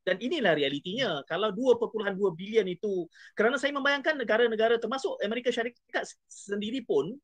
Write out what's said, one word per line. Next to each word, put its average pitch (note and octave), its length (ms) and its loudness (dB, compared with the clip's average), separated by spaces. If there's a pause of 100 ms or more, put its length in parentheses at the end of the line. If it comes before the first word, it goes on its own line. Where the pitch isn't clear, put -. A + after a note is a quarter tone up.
Dan F#3 160 0
inilah A3+ 400 2
realitinya. D3+ 720 -2
Kalau G3+ 240 0
dua A#3+ 240 4
perpuluhan G#3+ 400 -4
dua F#3+ 160 0
bilion G3+ 360 0
itu, F3+ 400 -4 (280)
kerana B3 240 2
saya C#4+ 120 -2
membayangkan C#4+ 440 0
negara-negara A3+ 640 2
termasuk C4 440 -4
Amerika A#3+ 240 -2
Syarikat A#3+ 560 -4
s-, - 240 -16
sendiri G#3+ 560 -6
pun E3+ 400 0